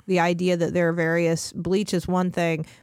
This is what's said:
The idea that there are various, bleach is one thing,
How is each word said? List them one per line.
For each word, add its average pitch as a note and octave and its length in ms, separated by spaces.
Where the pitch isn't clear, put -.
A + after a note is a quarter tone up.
The F3 120
idea F3 380
that E3 160
there E3+ 160
are E3+ 40
various, E3 600
bleach F#3 400
is F3 140
one F3+ 240
thing, E3 340